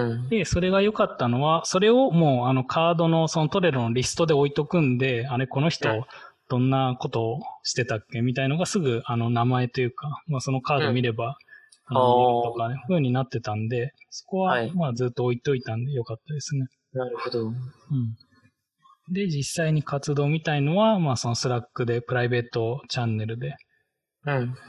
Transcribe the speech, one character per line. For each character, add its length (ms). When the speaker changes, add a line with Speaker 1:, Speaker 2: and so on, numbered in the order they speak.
Speaker 1:
ん。 140
Speaker 2:
で、 160
そ 140
れ 100
が 120
良 100
か 140
っ 120
た 100
の 140
は、 240
そ 140
れ 100
を 220
も 340
う、 20
あ 60
の、 120
カ 260
ー 40
ド 120
の、 200
そ 120
の 100
ト 120
レ 100
ロ 120
の 100
リ 100
ス 120
ト 100
で 80
置 160
い 40
と 120
く 160
ん 160
で、 300
あ 100
れ、 100
こ 140
の 80
人、 200
Speaker 1:
う 40
ん。 100
Speaker 2:
ど 100
ん 100
な 300
こ 100
と 140
を 160
し 100
て 100
た 120
っ 140
け 120
み 120
た 120
い 40
の 80
が 80
す 140
ぐ、 260
あ 120
の、 120
名 160
前 220
と 140
い 40
う 60
か、 360
ま 100
あ、 40
そ 100
の 100
カ 160
ー 40
ド 120
見 80
れ 120
ば、 240
Speaker 1:
う 40
ん。 40
Speaker 2:
あ 20
の、 180
見 60
え 40
る 60
と 100
か 160
ね、 60
Speaker 1:
あ 100
ー。 20
Speaker 2:
風 140
に 100
な 120
っ 60
て 100
た 160
ん 140
で、 240
そ 160
こ 140
は、 120
Speaker 1:
は 100
い。 120
Speaker 2:
ま 140
あ、 60
ず 140
っ 40
と 120
置 120
い 40
と 160
い 60
た 160
ん 80
で 80
良 100
か 120
っ 100
た 80
で 80
す 140
ね。 120
Speaker 1:
な 140
る 100
ほ 120
ど。 180
Speaker 2:
う 40
ん。 40
で、 180
実 360
際 100
に 100
活 320
動 120
み 140
た 160
い 40
の 140
は、 240
ま 140
あ、 20
そ 140
の 60
ス 120
ラ 140
ッ 20
ク 120
で、 160
プ 120
ラ 100
イ 60
ベ 100
ー 120
ト 380
チ 100
ャ 60
ン 100
ネ 100
ル 120
で。 180
Speaker 1:
う 60
ん。 240